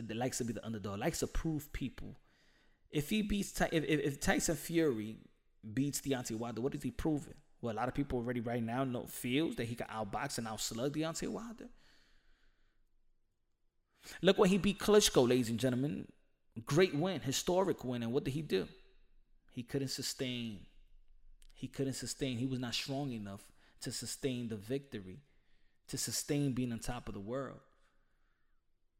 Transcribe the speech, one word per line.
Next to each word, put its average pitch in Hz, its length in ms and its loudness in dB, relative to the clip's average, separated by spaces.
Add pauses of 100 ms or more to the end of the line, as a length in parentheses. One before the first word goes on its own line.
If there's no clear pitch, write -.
that 110 140 -6
likes 123 220 0
to 120 80 -2
be 113 80 -2
the - 120 -6
underdog, 104 340 -4
likes 156 200 -2
to 123 80 0
prove - 460 -2
people. 104 420 -8 (760)
If 151 200 -2
he 214 140 2
beats 202 280 0
Ty-, - 220 0
if, 156 100 4
if, 151 160 2
if 139 220 0
Tyson 180 340 2
Fury 123 600 0 (560)
beats 135 260 0
Deontay 123 380 -2
Wilder, 117 240 -4
what 139 120 0
is 147 80 -6
he 123 100 -4
proving? 151 440 -2 (260)
Well, 117 120 -2
a - 20 -2
lot 120 140 0
of - 40 -6
people 139 260 0
already 123 200 0
right 117 240 0
now 120 220 0
know, 123 200 -2
feels 135 520 0
that 120 80 -2
he 117 100 -4
can - 120 -6
outbox 110 500 -4
and 117 100 -4
outslug 117 440 -2
Deontay 160 360 -2
Wilder. 220 400 -8 (2500)
Look 190 160 6
when 196 120 8
he 196 80 6
beat 185 220 2
Klitschko, 202 480 8
ladies 123 220 6
and 113 100 0
gentlemen. 131 480 0 (580)
Great 175 280 6
win, 156 280 2
historic 175 640 2
win. 123 180 -2
And 117 80 -2
what 147 140 2
did 127 80 -2
he 156 80 -2
do? 170 260 0 (840)
He 123 120 -10
couldn't 139 240 -2
sustain. 123 720 -4 (960)
He - 140 -10
couldn't 135 260 -2
sustain. 127 440 -4
He 123 80 0
was 127 140 -2
not 123 140 -4
strong 139 400 -2
enough 101 260 -8 (440)
to 131 80 -4
sustain 123 580 -4
the 110 80 -4
victory, 107 640 -6 (680)
to 139 100 -6
sustain 143 540 0
being 123 220 0
on 113 60 -4
top 123 280 -6
of 107 60 -8
the 104 80 -6
world. 123 400 -6 (1400)